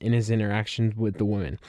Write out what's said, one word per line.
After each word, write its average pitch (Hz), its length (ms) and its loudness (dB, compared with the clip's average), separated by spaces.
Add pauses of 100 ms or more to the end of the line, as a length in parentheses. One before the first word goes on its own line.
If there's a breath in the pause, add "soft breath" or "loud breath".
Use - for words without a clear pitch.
in 113 100 0
his 117 180 2
interactions 107 680 0
with 107 220 -2
the 104 80 0
women? 101 320 -2 (120)